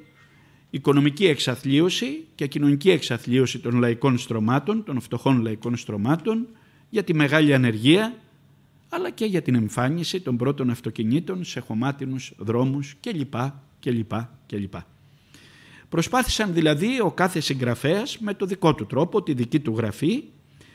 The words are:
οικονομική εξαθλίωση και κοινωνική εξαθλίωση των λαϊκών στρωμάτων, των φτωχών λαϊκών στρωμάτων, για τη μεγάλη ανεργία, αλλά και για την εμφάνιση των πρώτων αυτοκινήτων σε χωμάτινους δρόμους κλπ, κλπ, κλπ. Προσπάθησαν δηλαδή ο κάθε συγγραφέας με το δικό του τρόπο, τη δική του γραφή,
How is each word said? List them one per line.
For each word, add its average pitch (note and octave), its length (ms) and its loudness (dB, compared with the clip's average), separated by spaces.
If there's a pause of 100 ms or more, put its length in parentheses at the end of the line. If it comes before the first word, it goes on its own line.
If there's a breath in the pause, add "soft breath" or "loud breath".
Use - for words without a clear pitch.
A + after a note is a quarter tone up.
(680 soft breath)
οικονομική C#3+ 560 2
εξαθλίωση D#3+ 1000 0 (100)
και D3+ 120 -6
κοινωνική C#3+ 420 2
εξαθλίωση B2 720 2
των A#2+ 160 -2
λαϊκών A#2+ 420 2
στρωμάτων, C3 680 -2
των C3+ 160 -6
φτωχών B2 420 0
λαϊκών A2+ 360 -4
στρωμάτων, D#3 680 -2 (420 soft breath)
για G#3 140 -2
τη F3+ 100 -2
μεγάλη D3 400 4
ανεργία, C3 680 2 (720)
αλλά F4 160 -4
και - 160 -6
για F#3 160 0
την B2+ 140 2
εμφάνιση C3 640 0
των C3 180 -2
πρώτων C3 320 0
αυτοκινήτων B2+ 720 -2
σε - 160 -10
χωμάτινους C3 800 -6
δρόμους C3 640 -2
κλπ, E3 340 -6 (460)
κλπ, A#2 320 -2 (340)
κλπ. G2+ 280 -8 (1160 loud breath)
Προσπάθησαν G#3 640 0
δηλαδή E3 480 2
ο F#3 100 2
κάθε F3+ 280 0
συγγραφέας C#3 800 -2
με G#3 140 -6
το - 120 -4
δικό F3+ 300 2
του A2 100 -6
τρόπο, E3+ 380 0
τη D#3 100 -2
δική A#2+ 260 0
του A#2+ 180 -2
γραφή, C#3+ 460 -2 (520 soft breath)